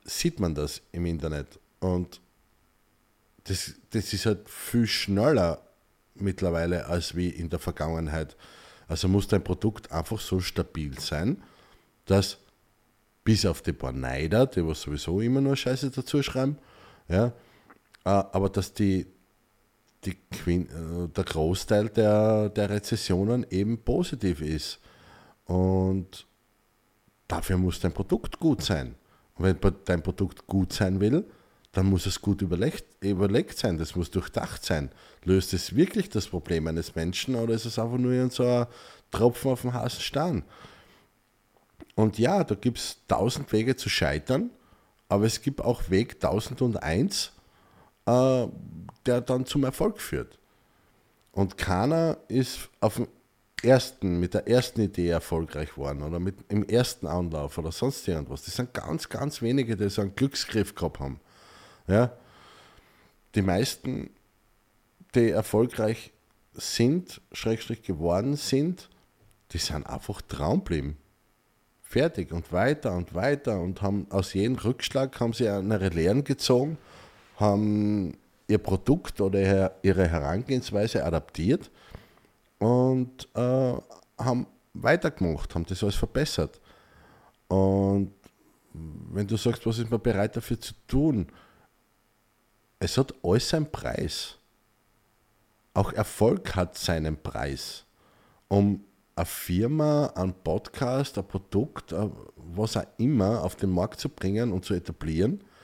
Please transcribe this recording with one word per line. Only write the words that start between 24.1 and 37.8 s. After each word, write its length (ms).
ist. 400
Und 800
dafür 320
muss 220
dein 120
Produkt 460
gut 240
sein. 320
Und 100
wenn 160
pa-, 140
dein 180
Produkt 440
gut 260
sein 260
will, 260
dann 140
muss 200
es 160
gut 180
überlegt, 440
überlegt 540
sein, 180
das 180
muss 160
durchdacht 540
sein. 260
Löst 280
es 240
wirklich 320
das 200
Problem 380
eines 280
Menschen 400
oder 180
ist 140
es 120
einfach 200